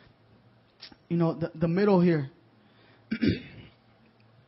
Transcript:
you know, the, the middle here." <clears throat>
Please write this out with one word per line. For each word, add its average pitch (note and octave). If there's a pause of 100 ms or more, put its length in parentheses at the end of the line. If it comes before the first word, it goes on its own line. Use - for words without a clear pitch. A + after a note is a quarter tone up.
(1080)
you E3+
know, E3
the, D#3
the E3
middle F#3
here." D#3+ (840)
<clears throat> - (1300)